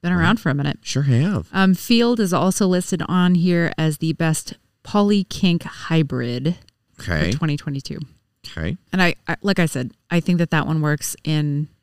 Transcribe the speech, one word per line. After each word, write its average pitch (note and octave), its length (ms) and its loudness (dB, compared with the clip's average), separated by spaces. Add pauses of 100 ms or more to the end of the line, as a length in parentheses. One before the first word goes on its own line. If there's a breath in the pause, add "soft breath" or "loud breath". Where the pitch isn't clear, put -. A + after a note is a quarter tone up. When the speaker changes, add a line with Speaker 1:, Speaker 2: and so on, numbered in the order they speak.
Speaker 1:
Been F3 120 -2
Speaker 2:
Wow. F3+ 60 0
Speaker 1:
around F3 200 4
for E3 100 -2
a C3 60 0
minute. C#3+ 260 -4
Speaker 2:
Sure - 220 -2
have. C3+ 500 2
Speaker 1:
Um, F#3+ 220 4
Field A#3 440 2
is F#3+ 140 2
also F#3 340 2
listed F3+ 400 0
on F3+ 280 4
here E3+ 420 2
as D#3 220 -2
the D#3+ 140 -2
best D#3+ 420 -2 (280)
poly G3+ 420 2
kink F3 380 0
hybrid C3+ 920 -2 (440)
Speaker 2:
Okay. E2 320 0
Speaker 1:
for C3 60 -2
twenty D3+ 200 -2
twenty-two. - 420 -8 (460)
Speaker 2:
Okay. F2 320 -6 (140)
Speaker 1:
And F#3 100 0
I, F3 140 2 (120)
I, - 140 -4
like G3 180 -2
I F3 60 2
said, B2+ 260 -6 (200)
I F3 80 2
think F3 200 0
that E3+ 100 0
that D#3 180 0
one D#3 140 -2
works D3+ 420 -2
in D3+ 440 -2 (160)